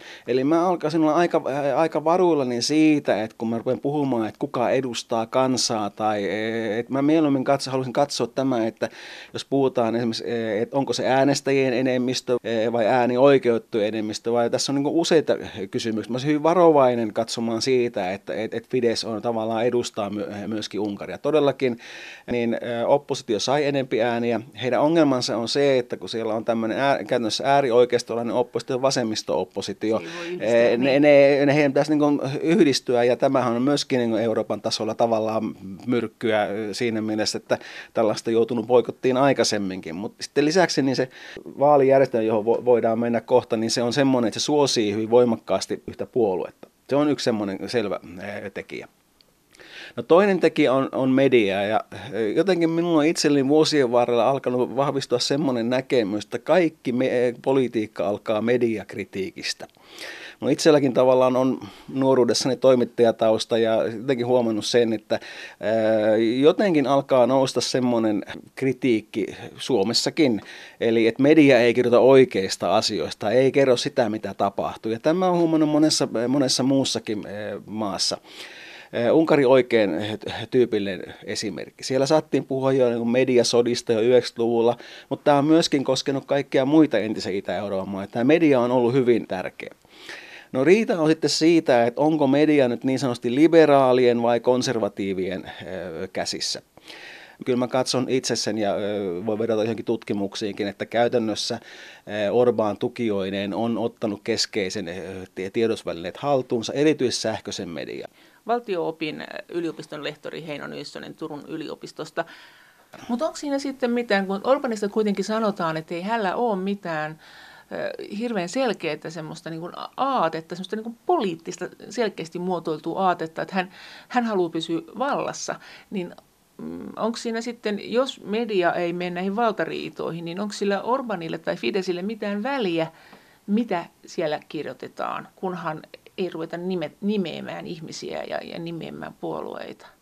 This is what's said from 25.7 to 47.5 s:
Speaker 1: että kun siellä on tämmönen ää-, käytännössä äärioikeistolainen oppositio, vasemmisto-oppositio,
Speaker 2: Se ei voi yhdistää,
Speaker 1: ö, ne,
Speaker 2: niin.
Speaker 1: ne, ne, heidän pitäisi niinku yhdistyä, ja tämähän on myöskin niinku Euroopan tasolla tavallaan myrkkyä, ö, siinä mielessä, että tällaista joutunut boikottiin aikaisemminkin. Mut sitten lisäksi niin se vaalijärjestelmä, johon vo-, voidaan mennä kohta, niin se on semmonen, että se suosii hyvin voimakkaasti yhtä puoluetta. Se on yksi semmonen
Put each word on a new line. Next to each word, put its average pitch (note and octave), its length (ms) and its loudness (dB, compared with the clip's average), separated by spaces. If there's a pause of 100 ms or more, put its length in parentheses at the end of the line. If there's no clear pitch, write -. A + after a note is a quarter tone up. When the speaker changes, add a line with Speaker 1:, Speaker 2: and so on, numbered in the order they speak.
Speaker 1:
että A#2+ 200 -4
kun F#2 120 -12
siellä A2+ 240 -4
on A2 120 -4
tämmönen A2+ 340 -2
ää-, C#3 180 2
käytännössä A2+ 460 -2 (100)
äärioikeistolainen A#2+ 800 2
oppositio, B2 480 -2
vasemmisto-oppositio, G#2+ 1160 -2
Speaker 2:
Se E2+ 60 -10
ei A#2+ 120 -12
voi E3+ 100 -10
yhdistää, A#2 460 4
Speaker 1:
ö, A#2+ 40 2
ne, - 0 -
Speaker 2:
niin. C3+ 240 4
Speaker 1:
ne, C#3+ 440 6
ne, C#3 100 4
heidän D3 160 2
pitäisi C#3+ 200 2
niinku D3 280 2 (220)
yhdistyä, C#3 640 4
ja A#2+ 120 4
tämähän B2 400 2
on A#2+ 60 0
myöskin C#3 380 0
niinku A#2 180 0
Euroopan A2 440 -2
tasolla A2 340 -4
tavallaan A2 600 0 (300)
myrkkyä, A2+ 580 0
ö, G2+ 300 -6
siinä A2 280 -2
mielessä, G#2+ 360 -2
että - 200 -4 (360)
tällaista A2+ 380 0
joutunut A2+ 360 0
boikottiin B2 500 2
aikaisemminkin. G2+ 800 0
Mut G#2 260 -10
sitten C#3+ 240 0
lisäksi E3 360 2
niin C3+ 140 0
se B2+ 140 -2 (500)
vaalijärjestelmä, C3+ 680 4
johon A2 180 2
vo-, A2+ 200 2
voidaan A#2 340 4
mennä A#2 220 0
kohta, A#2+ 360 2
niin A2+ 140 -2
se B2 120 -2
on A#2+ 100 -2
semmonen, C3 340 2
että G2+ 120 -6
se - 40 -2
suosii B2+ 500 0
hyvin A2 160 -4
voimakkaasti A2+ 800 2
yhtä - 180 -10
puoluetta. F#2+ 640 -2 (220)
Se C3+ 60 0
on D3 140 2
yksi C3+ 140 -2
semmonen G#2 360 -2 (100)